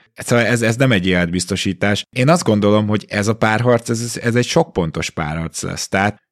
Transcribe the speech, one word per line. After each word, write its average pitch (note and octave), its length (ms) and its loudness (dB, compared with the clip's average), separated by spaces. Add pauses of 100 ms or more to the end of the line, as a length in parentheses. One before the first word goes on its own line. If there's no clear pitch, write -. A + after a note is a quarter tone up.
(140)
szóval A#2 320 0
ez, A#2 160 0
ez A2+ 140 0
nem C3 160 2
egy F#2 160 2
életbiztosítás. F2+ 960 -2 (100)
Én B2+ 140 2
azt F3 140 2
gondolom, G#2 440 2
hogy G#2 220 -2
ez G#2 180 -2
a A2+ 80 0
párharc, A2+ 540 2
ez, A#2 340 -6
ez A#2 120 0
egy A#2+ 100 2
sokpontos E2+ 640 -2
párharc D#2+ 520 -6
lesz. F2+ 260 -8
Tehát G2+ 340 0 (100)